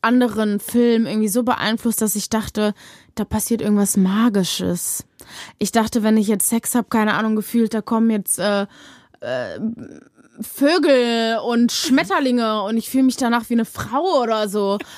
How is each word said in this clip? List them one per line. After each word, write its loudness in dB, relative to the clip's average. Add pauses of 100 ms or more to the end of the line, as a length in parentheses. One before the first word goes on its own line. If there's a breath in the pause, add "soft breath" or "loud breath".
anderen 2
Filmen 2
irgendwie -2
so 0
beeinflusst, -2
dass -2
ich -6
dachte, -2 (400 loud breath)
da -4
passiert -2
irgendwas 2
Magisches. 0 (540 loud breath)
Ich -2
dachte, 0
wenn 4
ich 2
jetzt 0
Sex -2
hab, 0
keine 2
Ahnung, 0
gefühlt, 0
da -2
kommen 2
jetzt, -2
äh, 0 (540 loud breath)
äh, -6 (800)
Vögel 2
und 2
Schmetterlinge 0
und -2
ich -4
fühle 2
mich 2
danach -2
wie 0
eine 2
Frau -2
oder 0
so. -2 (180 loud breath)